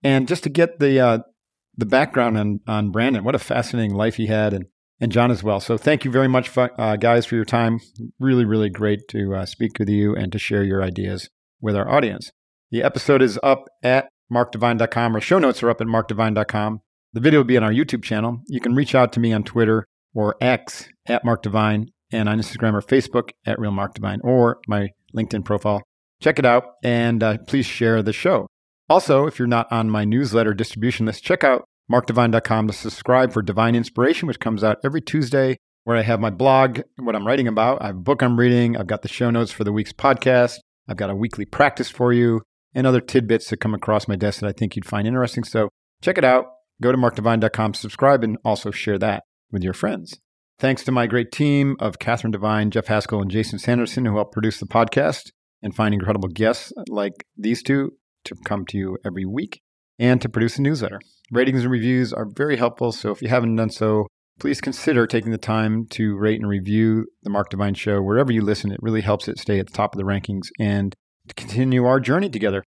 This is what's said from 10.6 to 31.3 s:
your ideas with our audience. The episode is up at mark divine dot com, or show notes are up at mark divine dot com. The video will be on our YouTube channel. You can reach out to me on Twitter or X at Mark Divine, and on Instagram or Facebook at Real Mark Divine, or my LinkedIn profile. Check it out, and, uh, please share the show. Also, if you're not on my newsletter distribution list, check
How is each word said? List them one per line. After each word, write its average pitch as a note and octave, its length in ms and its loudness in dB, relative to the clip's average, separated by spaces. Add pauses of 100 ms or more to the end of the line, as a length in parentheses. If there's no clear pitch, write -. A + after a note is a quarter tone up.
your G2 200 0
ideas F#2+ 480 -6 (320)
with G#2+ 120 -2
our G2+ 140 -2
audience. A#2+ 420 0 (400)
The A#2 120 -2
episode C#3 400 2
is A2+ 200 2
up C3+ 220 2 (180)
at B2+ 280 0 (180)
mark A#2+ 240 0
divine A#2 240 0
dot A2+ 140 0
com, A#2 260 0
or G#2+ 40 -2
show F3+ 180 2
notes C#3 240 2
are A#2+ 80 2
up A2+ 100 0
at A2+ 60 -4
mark A2+ 220 0
divine A2 260 0
dot G#2 140 0
com. G#2+ 320 -4 (340)
The A2+ 60 -4
video D3+ 200 6
will C3+ 40 6
be B2 120 4
on A2+ 80 4
our G#2+ 80 2
YouTube B2+ 320 0
channel. A#2 420 -4
You C3 140 -6
can A#2+ 140 -2
reach C#3 200 0
out B2 200 6
to A#2+ 60 0
me A#2 120 2
on G#2+ 100 0
Twitter A2 440 2 (300)
or G#2+ 240 0
X - 480 -2 (180)
at A#2+ 180 0
Mark A#2 180 0
Divine, G#2+ 460 0 (240)
and A2 160 -2
on G#2+ 100 0
Instagram A2 360 -2
or G#2 60 0
Facebook - 500 0 (140)
at A2 140 -4
Real G#2 140 -4
Mark G2 220 -6
Divine, G2+ 280 -6
or B2 460 2
my G2+ 220 -2 (220)
LinkedIn A2 320 -4
profile. G#2 380 -2 (380)
Check D#3 180 2
it C3+ 80 2
out, B2 280 4 (100)
and, A#2 360 2
uh, A2 180 0 (100)
please C3+ 180 0
share A2+ 340 0
the G#2 120 0
show. B2+ 340 0 (420)
Also, D3+ 380 4
if - 140 -6
you're A#2+ 80 0
not A#2 240 0
on A2+ 180 0
my G#2+ 140 0
newsletter A2 500 2
distribution A2+ 520 -2
list, - 180 -6
check - 180 0